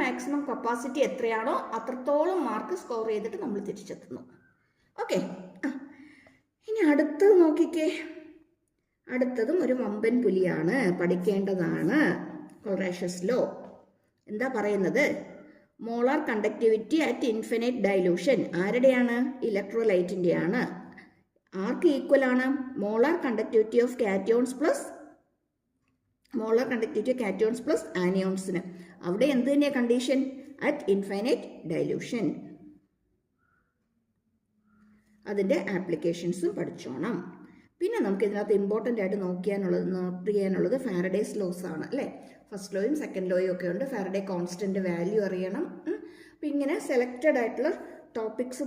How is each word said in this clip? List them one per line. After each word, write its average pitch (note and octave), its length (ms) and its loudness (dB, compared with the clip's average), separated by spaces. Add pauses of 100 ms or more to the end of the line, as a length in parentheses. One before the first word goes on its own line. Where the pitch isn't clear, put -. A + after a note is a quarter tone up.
മാക്സിമം C4+ 440 -2
കപ്പാസിറ്റി B3 600 -2
എത്രയാണോ A3+ 500 -2 (200)
അത്രത്തോളം D4 680 0
മാർക്ക് A3+ 360 -6
സ്കോർ A3 280 -4
ചെയ്തിട്ട് G#3+ 320 -4
നമ്മൾ G#3 240 -4
തിരിച്ചെത്തുന്നു. - 540 -12 (800)
ഓക്കെ, E4 180 0 (460)
ആ. C#4+ 40 -2 (1000)
ഇനി A4 120 -2 (120)
അടുത്തത് D#4 500 6
നോക്കിക്കേ, D#4 440 2 (1300)
അടുത്തതും B3+ 500 0
ഒരു B3 180 2
വമ്പൻ G#3+ 400 0
പുലിയാണ്, F#3 540 2 (240)
പഠിക്കേണ്ടതാണ്. F3+ 1000 0 (680)
കൊളറാഷ്യസ് F#3 640 -4
ലോ B3 100 2 (920)
എന്താ A3 260 -2
പറയുന്നത്? G3+ 480 2 (800)
മോളാർ A#3+ 420 2
conductivity A3 800 2
at B3 160 -2 (100)
infinite A3+ 540 -2
dilution F#3+ 540 4 (240)
ആരുടെയാണ്? B3 520 4 (320)
ഇലക്ട്രോലൈറ്റിൻ്റെയാണ്. G3 1120 2 (1000)
ആർക്ക് B3+ 320 2
equal C4+ 340 4
ആണ്? B3+ 160 2 (380)
Molar A#3 320 4 (100)
conductivity A3 600 2
of B3 60 0 (120)
cations A3 560 2
plus F#4 200 2 (1600)
molar A3+ 300 2
conductivity A3 420 0
of B3+ 100 -6
cations G#3+ 420 0
plus D#4+ 160 2 (220)
anions-ിന്. F#3+ 580 0 (460)
അവിടെ G#3 280 2
എന്ത് A#3+ 160 2
തന്നെയാ C#4+ 260 4
കണ്ടീഷൻ? B3 440 2 (480)
At - 100 0 (160)
infinite G3+ 480 -2 (280)
dilution. D3 540 -2 (3000)
അതിൻ്റെ G3+ 260 2 (200)
ആപ്ലിക്കേഷൻസും E3+ 840 -2
പഠിച്ചോണം. D3+ 580 -6 (640)
പിന്നെ G#4+ 240 0
നമുക്ക് G3 220 0
ഇതിനകത്ത് G#3 340 0
ഇമ്പോർട്ടന്റ് A3 420 0
ആയിട്ട് F#3+ 220 -2
നോക്കിയാനുള്ളത്, F3+ 600 0 (100)
നോട്ട് F3+ 380 -4
ചെയ്യാനുള്ളത് F#3+ 420 2 (100)
ഫാരഡേസ് F#3 540 -2
ലോസ് F#3 320 -4
ആണ്, D#3 180 -6
അല്ലേ? B3+ 160 -2 (420)
ഫസ്റ്റ് F#3+ 260 -8
ലോയും A3 260 0
സെക്കൻഡ് F#3+ 300 -4
ലോയും F#3 220 2
ഒക്കെ F3+ 180 -4
ഉണ്ട്. G3 120 -2 (100)
ഫാരഡേ G3 260 -2 (100)
കോൺസ്റ്റന്റ് F#3+ 580 -2
വാല്യൂ F3 400 0
അറിയണം. F#3 360 -4 (260)
ഉം. G4+ 80 -4 (360)
അപ്പൊ - 180 -10
ഇങ്ങനെ C#4+ 240 0 (140)
സെലക്റ്റഡ് B3+ 520 2
ആയിട്ടുള്ള A#3 300 0 (460)
ടോപ്പിക്സ് B3 500 -4